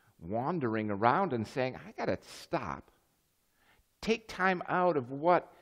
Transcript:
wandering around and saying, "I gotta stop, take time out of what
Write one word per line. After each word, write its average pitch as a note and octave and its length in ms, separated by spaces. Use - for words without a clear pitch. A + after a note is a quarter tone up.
wandering A2 720
around C3 400
and A2+ 160
saying, B2+ 300
"I G#3 160
gotta - 280
stop, - 720
take A3+ 260
time F#3 400
out F3 300
of B2 120
what D3+ 520